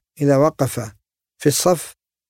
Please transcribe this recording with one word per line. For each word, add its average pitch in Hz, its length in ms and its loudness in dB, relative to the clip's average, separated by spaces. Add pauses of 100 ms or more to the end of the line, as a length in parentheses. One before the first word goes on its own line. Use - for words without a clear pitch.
(200)
إذا 143 160 2
وقف 131 560 -2 (460)
في - 80 -2
الصف 160 460 0 (380)